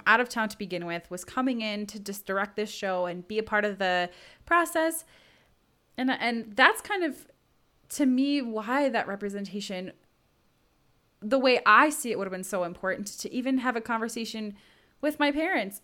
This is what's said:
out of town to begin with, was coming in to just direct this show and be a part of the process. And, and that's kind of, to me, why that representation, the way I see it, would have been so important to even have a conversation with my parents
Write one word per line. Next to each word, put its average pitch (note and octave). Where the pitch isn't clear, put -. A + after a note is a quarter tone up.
out A3
of A#3+
town A3
to -
begin F3
with, E3+
was F3+
coming C4
in G#3
to G#3+
just G3+
direct G3
this G#3
show F#3
and F3+
be G#3+
a G#3+
part G#3
of G3+
the F3+
process. E4
And, C4
and A3+
that's F4
kind F#4+
of, -
to -
me, C4+
why A#3+
that A3+
representation, G3+
the A#3
way B3+
I B3+
see A#3+
it, F3
would G3
have F#3
been F#3
so F#3
important F#3
to -
even C4
have B3
a A3+
conversation A3+
with D4
my C#4+
parents D4